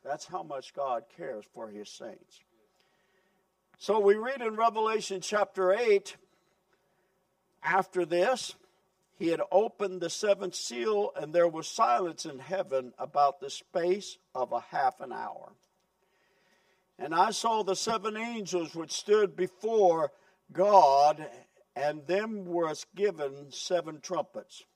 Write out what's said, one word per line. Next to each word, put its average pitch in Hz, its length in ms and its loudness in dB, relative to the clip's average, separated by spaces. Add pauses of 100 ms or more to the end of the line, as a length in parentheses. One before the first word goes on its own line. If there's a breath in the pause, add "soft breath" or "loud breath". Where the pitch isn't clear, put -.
That's 143 240 -8
how 175 160 -10
much 143 320 -14
God 131 340 -4
cares 110 380 -12
for 113 220 -16
his 104 220 -14
saints. - 500 -18 (1400)
So 208 200 0
we 202 160 6
read 247 260 -4
in 220 140 -4
Revelation 220 680 0
chapter 190 520 0
eight, 214 440 2 (1500)
after 180 420 0
this, 180 500 0 (640)
he 165 120 -2
had 160 120 0 (100)
opened 196 500 0
the 170 100 -4
seventh 196 440 -2
seal, 220 640 -2
and 151 180 -10
there 170 140 6
was 160 180 -6
silence 226 580 0
in 143 140 -12
heaven 135 600 -4
about 143 420 2
the 139 100 -10
space 180 680 -4 (160)
of 123 180 -4
a 120 80 -2
half - 400 -2
an 123 120 -12
hour. - 400 -12 (1500)
And 156 160 -6
I 190 160 6
saw 220 340 0
the 190 100 0
seven 214 420 -2
angels 196 600 -6
which 160 160 -8
stood 208 420 2
before 180 800 2 (400 soft breath)
God, 151 760 6 (460)
and 147 320 -4
them 202 380 -2
was 170 400 -4 (100)
given 147 560 -4
seven 160 500 -4
trumpets. - 640 -10 (120)